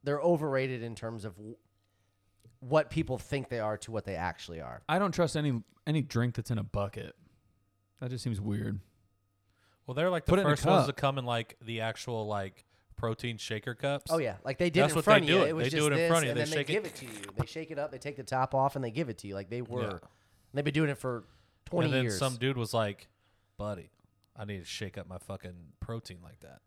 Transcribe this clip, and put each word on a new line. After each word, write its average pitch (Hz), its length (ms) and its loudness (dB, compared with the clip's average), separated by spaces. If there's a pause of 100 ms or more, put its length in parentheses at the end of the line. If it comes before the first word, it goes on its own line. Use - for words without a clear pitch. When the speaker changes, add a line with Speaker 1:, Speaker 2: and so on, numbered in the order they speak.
Speaker 1:
they're 143 160 0
overrated 139 640 2
in 117 100 -8
terms 113 320 -8
of 92 120 -8
w-, 98 180 -14 (1040)
what 147 320 4
people 131 260 0
think 139 320 -4
they 120 100 -2
are 107 200 0
to - 120 -12
what 107 140 -4
they 98 100 -4
actually 85 460 -6
are. 62 260 -12
Speaker 2:
I 165 120 2
don't 196 140 2
trust 170 220 2
any, 143 280 0 (240)
any 151 160 2
drink 117 320 0
that's 120 160 -4
in 113 80 0
a 104 40 -2
bucket. 101 520 -6 (840)
That 127 120 -6
just 123 120 -6
seems 110 160 -2
weird. 104 400 -2 (1040)
Speaker 3:
Well, 127 100 -8
they're, 165 140 2
like, 170 160 0
the - 40 0
Speaker 2:
Put 185 100 8
it 196 40 2
in 185 40 4
a 147 40 6
Speaker 3:
first 143 140 2
ones 170 200 8
Speaker 2:
cup. 135 100 -2
Speaker 3:
to - 60 -6
come 139 160 2
in, 127 80 -4
like, 117 360 -2
the 113 200 -4
actual, 110 440 -4
like, 101 380 -4 (320)
protein 113 420 -4
shaker 113 380 -6
cups. 139 360 -4
Speaker 1:
Oh, 165 60 4
yeah. 113 280 -2
Like, 135 120 -4
they 175 120 2
did 165 140 6
Speaker 3:
That's 240 80 4
Speaker 1:
it - 20 -4
in - 20 -2
Speaker 3:
what 160 80 2
Speaker 1:
front 208 220 8
Speaker 3:
they 151 80 6
Speaker 1:
of - 0 -
you. 190 60 8
Speaker 3:
do - 60 6
it. 151 40 2
Speaker 1:
It 165 40 0
was 160 120 0
Speaker 3:
They 135 60 2
Speaker 1:
just 156 100 2
Speaker 3:
do 151 60 6
it 143 40 6
in 143 80 4
Speaker 1:
this, 165 100 4
Speaker 3:
front 165 140 6
of - 40 2
you. - 40 0
Speaker 1:
and - 80 0
Speaker 3:
They 147 60 2
Speaker 1:
then 156 60 -4
they 160 40 0
Speaker 3:
shake 143 120 0
Speaker 1:
give 196 180 0
Speaker 3:
it. - 20 -6
Speaker 1:
it - 80 -10
to 135 100 -12
you. 104 320 -14
They 127 80 2
shake 160 260 -10
it 147 80 -6
up, 151 120 -4
they 131 60 -12
take 143 180 -8
the 135 80 -10
top 131 320 0
off, 135 220 4
and 135 80 -2
they 117 60 -2
give 135 180 -2
it 107 100 -6
to 104 80 -12
you. 98 80 -6
Like, 98 140 -6
they 120 120 -4
were, 120 200 -4
Speaker 3:
Yeah. 101 160 -2 (560)
Speaker 1:
they've 143 100 0
been 143 100 -2
doing 151 160 4
it 135 80 -4
for 120 280 -6 (400)
twenty 165 220 0
Speaker 3:
And 143 60 2
then 131 120 4
Speaker 1:
years. 104 120 0
Speaker 3:
some 127 200 0
dude 131 180 0
was 117 180 -2
like, 107 360 0 (480)
"Buddy, 104 320 -8 (480)
I 107 80 -10
need 101 140 -8
to 82 60 -14
shake - 320 -8
up 90 80 -10
my 90 120 -12
fucking 90 640 -14
protein 113 420 -10
like - 160 -20
that." - 280 -20